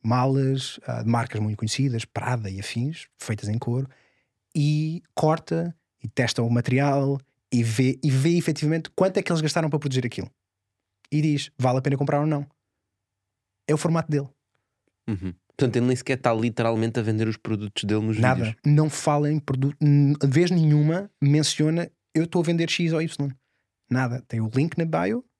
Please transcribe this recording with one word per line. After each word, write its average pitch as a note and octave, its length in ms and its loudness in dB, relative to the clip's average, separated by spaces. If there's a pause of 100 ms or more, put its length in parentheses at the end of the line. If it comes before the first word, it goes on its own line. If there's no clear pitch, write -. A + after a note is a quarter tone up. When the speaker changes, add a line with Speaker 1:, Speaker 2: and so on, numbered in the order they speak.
Speaker 1:
malas, C3+ 840 0
ah, A#2 160 -6
de A2 60 0
marcas A#2 300 -2
muito G#2 180 -2
conhecidas, A#2 480 -2
Prada A#2 440 -6
e F#2+ 100 -8
afins, B2+ 480 -6 (120)
feitas G#2 300 -6
em G#2+ 80 -2
couro, B2 300 -4 (680)
e D3+ 480 0 (100)
corta, E3 640 0 (280)
e A#2 40 -10
testa A#2+ 340 -2
o A#2 80 0
material, C3+ 720 0 (320)
e A#2+ 120 2
vê, B2+ 400 0
e D3+ 60 2
vê C3+ 280 2
efetivamente D#3+ 580 0
quanto F#3+ 220 2
é G3+ 40 2
que F#3 100 -6
eles E3 100 0
gastaram D#3 280 0
para D3+ 100 -2
produzir C3 280 -2
aquilo. - 220 -8 (840)
E D3+ 100 2
diz, D3 360 0
"Vale B2+ 200 2
a C3 40 0
pena C#3 160 0
comprar C#3+ 240 0
ou D3 60 0
não." D3 200 -2 (1200)
É D3 60 2
o D#3 40 2
formato D#3+ 320 0
dele. C#3+ 180 -2 (800)
Speaker 2:
Uhum. F#2+ 260 -6 (220)
Portanto, B2 220 0
ele A#2+ 100 2
nem B2+ 80 2
sequer B2+ 220 -4
está B2 160 0
literalmente A2+ 680 0
a A2+ 40 -2
vender A2 240 0
os A2 100 -4
produtos G#2+ 460 -6
dele G#2+ 180 0
nos A2 180 0
Speaker 1:
Nada. B2 260 2
Speaker 2:
vídeos. A2 100 -6 (100)
Speaker 1:
Não D3+ 240 4
fala D3 420 0
em D3+ 80 0
produto, C#3 420 -2
n-, C#3+ 420 6
vez D3+ 280 4
nenhuma D#3+ 580 2 (120)
menciona, D3+ 680 2 (240)
"Eu D#3+ 120 2
estou E3+ 160 0
a D#3+ 40 0
vender E3 240 0
X E3 240 0
ou D#3+ 80 0
Y." C#3+ 300 -4 (580)
Nada. B2 380 -2
Tem A2+ 120 -4
o A2 140 -2
link C#3+ 240 0
na E3 80 0
bio F3+ 400 -2 (140)